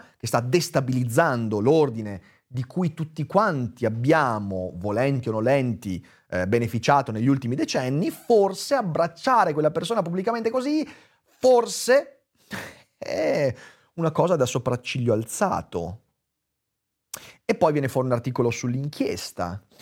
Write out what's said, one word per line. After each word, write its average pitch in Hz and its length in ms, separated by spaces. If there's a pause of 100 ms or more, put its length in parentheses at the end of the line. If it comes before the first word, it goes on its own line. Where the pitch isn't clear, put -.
(180)
che - 100
sta 123 120
destabilizzando 127 1200
l'ordine 113 600 (280)
di 127 140
cui 170 300
tutti 156 320
quanti 160 600
abbiamo, 110 880
volenti 117 520
o 113 60
nolenti, 110 680 (260)
eh, 90 180
beneficiato 120 640
negli 110 160
ultimi 131 280
decenni, 147 540
forse 202 640
abbracciare 175 760
quella 151 200
persona 185 300
pubblicamente 196 480
così, 262 380 (380)
forse 247 1040 (200)
<laughs> - 500
è - 560 (420)
una 165 160
cosa 165 260
da 131 80
sopracciglio 120 640
alzato. 92 920 (1400)
E - 120
poi 165 160
viene 143 160
fuori 131 200
un 127 60
articolo 120 360
sull'inchiesta, 123 1120 (200)